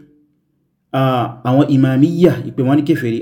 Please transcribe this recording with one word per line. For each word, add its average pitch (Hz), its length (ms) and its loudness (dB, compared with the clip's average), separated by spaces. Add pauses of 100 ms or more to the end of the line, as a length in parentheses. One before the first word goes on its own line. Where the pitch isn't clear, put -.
(920)
ah, 127 520 -2
àwọn 131 240 2
imamiyya, 143 640 2 (140)
ìpè 127 160 -6
wọ́n 135 140 0
ní 151 60 0
kèfèrí. 123 400 -2